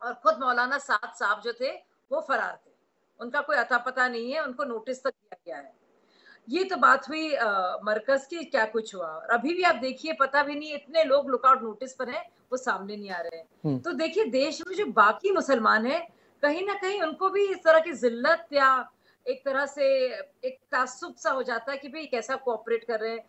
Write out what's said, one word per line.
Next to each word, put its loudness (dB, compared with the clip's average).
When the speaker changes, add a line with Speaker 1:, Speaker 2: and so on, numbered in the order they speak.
Speaker 1:
और -8
खुद 2
मौलाना 0
साद -2
साहब 0
जो -6
थे, -4
वो 0
फरार -2
थे, -20
उनका -4
कोई 0
अता 2
पता -2
नहीं -6
है, -2
उनको -6
notice -6
तक -2
दिया -12
गया -10
है। -16
ये 0
तो -4
बात 6
हुई, -4
अ, 0
मरकज 0
की, -8
क्या 0
कुछ -4
हुआ। -6
और -10
अभी 2
भी 0
आप 6
देखिए, -6
पता 2
भी -4
नहीं, -8
इतने 0
लोग 2
lookout 4
notice -10
पर -8
हैं, -8
वो 0
सामने -4
नहीं -10
आ -6
रहे -10
हैं। -18
Speaker 2:
हम्म। 0
Speaker 1:
तो -6
देखिए, 0
देश 0
में -8
जो -2
बाकी 4
मुसलमान 2
हैं, -2
कहीं 2
ना -2
कहीं -2
उनको 0
भी 2
इस -4
तरह 8
की 0
जिल्लत 0
या 4
एक -4
तरह 0
से -2
एक -10
तासुब -4
सा -2
हो 0
जाता -4
है -4
कि -14
भाई -10
कैसा -2
cooperate -2
कर -2
रहे -2
हैं। -8